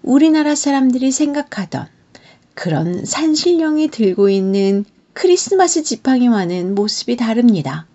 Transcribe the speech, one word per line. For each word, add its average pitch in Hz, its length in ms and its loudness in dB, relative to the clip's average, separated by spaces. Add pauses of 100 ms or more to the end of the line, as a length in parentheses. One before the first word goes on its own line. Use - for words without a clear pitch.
우리나라 294 520 2
사람들이 262 580 0
생각하던 277 720 -4 (680)
그런 165 520 -4
산신령이 311 840 0
들고 202 360 2
있는 196 560 0 (300)
크리스마스 359 720 2
지팡이와는 208 920 0
모습이 214 400 -4
다릅니다. 220 800 0